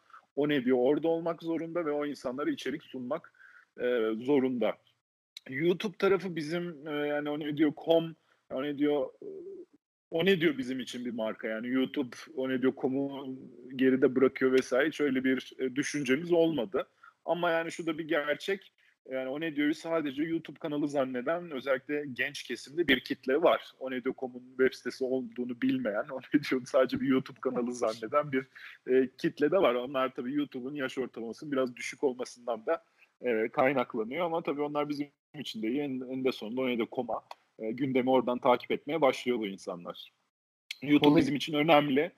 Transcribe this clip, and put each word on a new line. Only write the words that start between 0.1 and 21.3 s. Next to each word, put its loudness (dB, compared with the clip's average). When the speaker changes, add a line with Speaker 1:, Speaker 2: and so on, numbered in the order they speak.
Speaker 1:
O 0
Ne 2
Diyor 4
orada 2
olmak -2
zorunda -4
ve -2
o -2
insanlara -4
içerik -4
sunmak, -8
e, 2
zorunda. 2
YouTube -2
tarafı 2
bizim, -6
e, -6
yani -2
O -4
Ne -6
Diyor 6
nokta -8
com, 4
O -4
Ne -4
Diyor, 2
e, -14
O 0
Ne 4
Diyor 2
bizim -6
için -8
bir -6
marka. -4
Yani -6
YouTube -2
O -2
Ne 0
Diyor 4
kom'u -4
geride 4
bırakıyor 4
vesaire. 4
Hiç -4
öyle 2
bir, 0
e, -2
düşüncemiz 0
olmadı. 2
Ama 0
yani 0
şu -8
da -2
bir -6
gerçek. -2
Yani -4
O -4
Ne -4
Diyor'u 2
sadece -2
YouTube -4
kanalı -2
zanneden -2